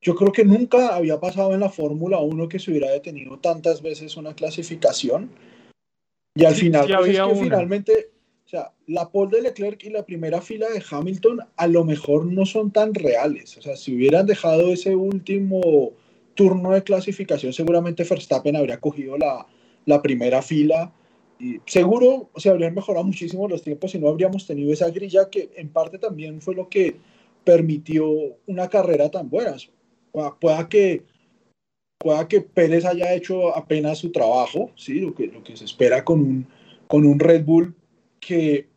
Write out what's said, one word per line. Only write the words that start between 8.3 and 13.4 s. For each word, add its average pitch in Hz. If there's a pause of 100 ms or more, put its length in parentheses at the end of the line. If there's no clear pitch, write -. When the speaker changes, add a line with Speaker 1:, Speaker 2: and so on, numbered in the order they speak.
Speaker 1:
o -
sea, - (140)
la 170
pole 196
de 233
Leclerc 208
y 214
la 214
primera 165
fila 220
de 214
Hamilton 185 (160)
a 170
lo 170
mejor 151
no 185
son 214
tan 214
reales. 143